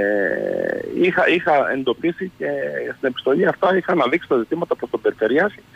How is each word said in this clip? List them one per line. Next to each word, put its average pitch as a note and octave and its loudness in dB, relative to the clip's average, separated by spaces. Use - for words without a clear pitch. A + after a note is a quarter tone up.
είχα, F3+ 4
είχα D#3+ 2
εντοπίσει C#3 -4
και - -6
στην C#3 -2
επιστολή C#3 0
αυτά F#3 0
είχα F3+ -2
αναδείξει D3+ 0
τα C3+ 2
ζητήματα D#3 -2
προς - -10
τον A#2 -4
Περιφερειάρχη, B2 0